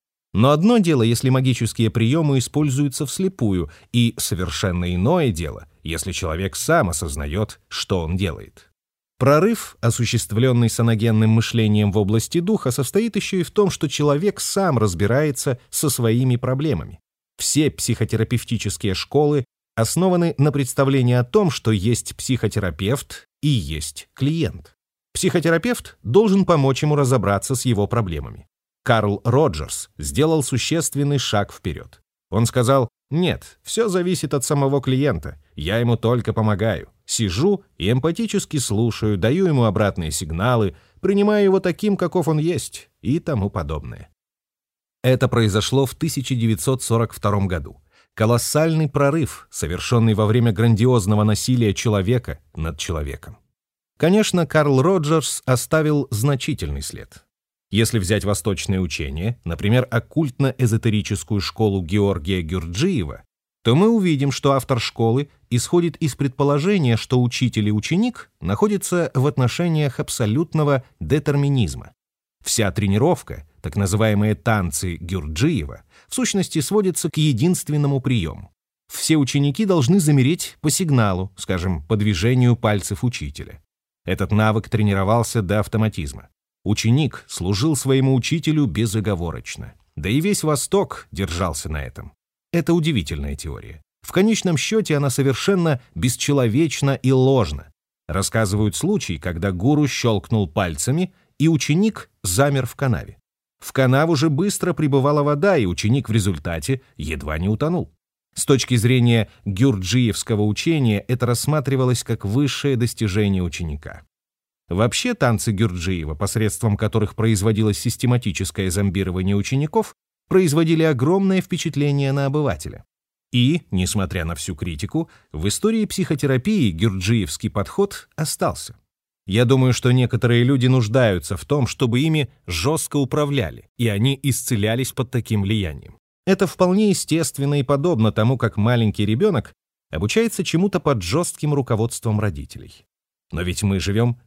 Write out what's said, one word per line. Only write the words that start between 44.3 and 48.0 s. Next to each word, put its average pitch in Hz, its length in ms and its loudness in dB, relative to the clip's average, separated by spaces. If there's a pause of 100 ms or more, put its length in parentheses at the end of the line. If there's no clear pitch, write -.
Это 127 280 2
произошло 113 560 2
в - 100 -6
тысяча 139 400 -4
девятьсот 117 480 0
сорок 113 300 0
втором 101 340 0
году. 82 340 -8 (340)